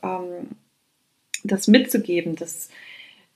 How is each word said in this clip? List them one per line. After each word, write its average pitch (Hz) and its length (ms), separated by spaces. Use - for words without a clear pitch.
ähm, 180 480
das 202 220
mitzugeben, 180 680
dass - 320